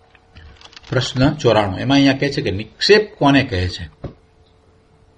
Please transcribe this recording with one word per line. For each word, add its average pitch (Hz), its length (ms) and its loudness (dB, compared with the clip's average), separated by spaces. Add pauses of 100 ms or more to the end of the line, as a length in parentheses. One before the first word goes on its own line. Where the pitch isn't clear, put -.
(880)
પ્રશ્ન 127 460 -2
ચોરાણું. 107 440 0
એમાં 127 180 0
અહીંયા 139 160 4
કહે 143 160 -4
છે 135 140 -6
કે 104 80 -4
નિક્ષેપ 196 680 0
કોને 139 260 4
કહે 90 240 -4
છે? - 220 -10 (1300)